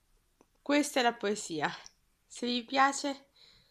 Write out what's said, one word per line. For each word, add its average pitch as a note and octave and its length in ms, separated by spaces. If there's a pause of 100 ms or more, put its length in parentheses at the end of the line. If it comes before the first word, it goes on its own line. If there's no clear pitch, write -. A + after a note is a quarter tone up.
(600)
questa C#4+ 400
è - 20
la A#3 120
poesia. F3+ 600 (520)
Se - 200
vi B3 180
piace, C#4 600 (440)